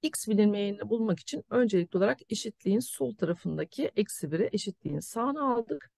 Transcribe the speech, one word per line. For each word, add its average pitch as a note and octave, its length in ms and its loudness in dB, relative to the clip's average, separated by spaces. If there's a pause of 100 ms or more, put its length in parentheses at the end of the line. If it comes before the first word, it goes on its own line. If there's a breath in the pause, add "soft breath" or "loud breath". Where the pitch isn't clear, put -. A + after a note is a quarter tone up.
x - 260 -4
bilinmeyenini G#3 600 2
bulmak A3 300 2
için - 300 -8
öncelikli G3+ 480 2
olarak G#3 220 2 (100)
eşitliğin G#3 500 -2
sol A#3+ 360 -4
tarafındaki E3 800 -2
eksi F3+ 360 -2
biri E3 200 0
eşitliğin D#3 480 -4
sağına C4+ 540 -2
aldık. A#3 440 -6